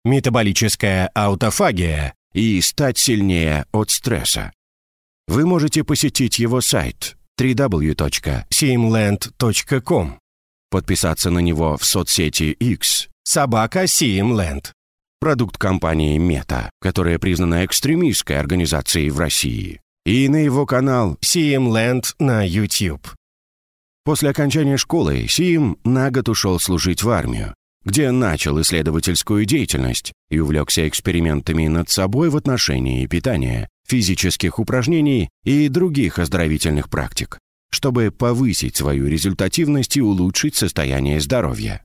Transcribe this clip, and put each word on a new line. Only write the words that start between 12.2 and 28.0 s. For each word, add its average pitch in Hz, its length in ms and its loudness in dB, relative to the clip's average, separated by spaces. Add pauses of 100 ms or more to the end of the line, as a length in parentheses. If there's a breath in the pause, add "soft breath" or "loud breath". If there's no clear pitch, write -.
X, - 520 -2 (140)
собака 139 640 0
Сиимлэнд, 98 840 0 (480)
продукт 127 380 0
компании 80 600 0
Meta, 67 520 -2 (100)
которая 85 400 0
признана 87 460 0
экстремистской 139 720 0
организацией 76 720 0
в 69 100 -2
России, 76 640 -4 (240)
и 127 240 2
на 151 80 4
его 143 280 2
канал 127 540 0
Сиимлэнд 127 1000 0
на 113 280 2
YouTube. 92 580 -2 (1000)
После 147 260 0
окончания 139 480 0
школы 73 500 0
Сиим 160 560 2
на 131 260 2
год 123 200 0
ушёл 95 300 0
служить 87 440 0
в 110 60 0
армию, 60 440 -2 (300)
где 127 280 0